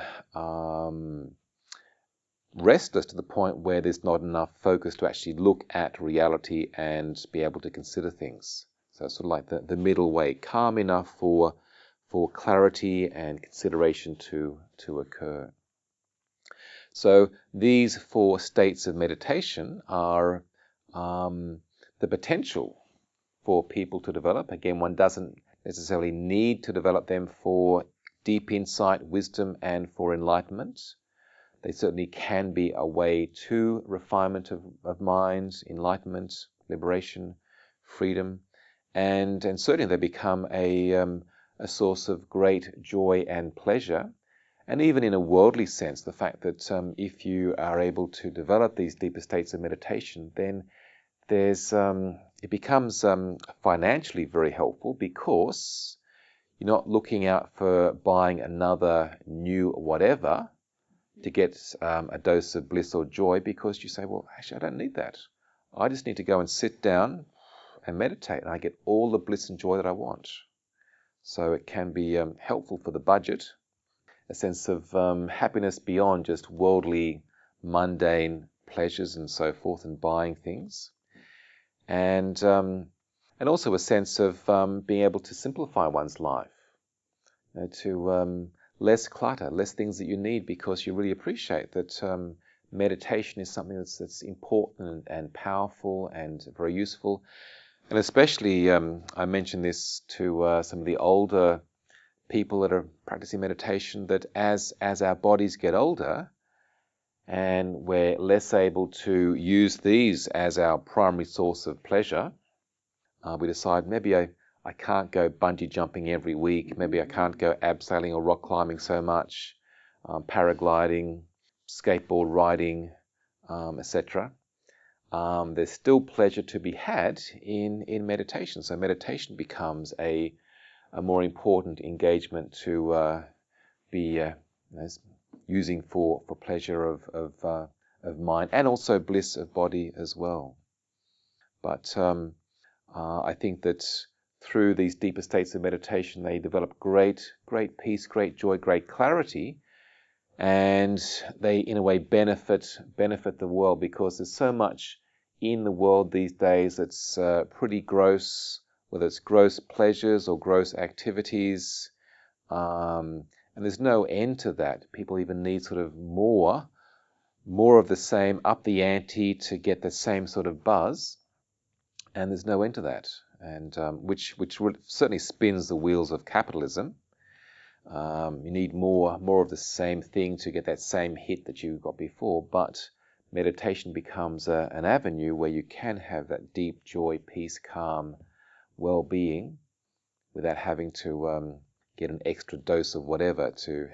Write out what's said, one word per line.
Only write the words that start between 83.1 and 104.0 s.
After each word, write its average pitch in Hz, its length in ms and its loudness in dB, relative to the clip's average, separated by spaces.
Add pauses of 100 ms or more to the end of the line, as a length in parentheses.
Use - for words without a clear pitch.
and 127 100 -2
also 151 260 2
a 92 40 4
sense 101 400 0
of, 95 300 2
um, 98 320 2
being 101 220 0
able 98 180 4
to - 140 -16
simplify 135 520 -2
one's 76 320 -2
life, 67 320 -4 (1040)
you 87 60 -12
know, 90 60 -8 (160)
to, 92 280 -2
um, 90 400 -2 (280)
less 110 280 4
clutter, 123 440 -6
less - 220 -2
things 104 260 -6
that 95 80 -8
you 98 100 -2
need 104 300 -4
because 92 400 -6
you 95 80 -4
really 98 180 -2
appreciate 98 600 -6
that, - 300 -6
um, 90 340 -6 (360)
meditation 98 680 -2
is 92 100 -10
something 95 260 -10
that's, 90 220 -10
that's - 240 -14
important 101 680 -2
and, 82 200 -12
and 78 240 -10
powerful 98 760 -6
and 78 360 -12 (120)
very 85 180 -2
useful. 101 480 -4 (680)
And 107 80 2
especially, 104 720 6
um, 85 320 4 (120)
I 92 120 -2
mentioned 92 380 -2
this - 360 -6 (160)
to, 87 260 -2
uh, 85 200 4
some 87 160 -12
of 82 80 -10
the 85 100 0
older 92 640 4 (640)
people 104 320 -2
that 95 120 2
are 90 140 0 (200)
practicing - 340 -8
meditation, 95 640 -6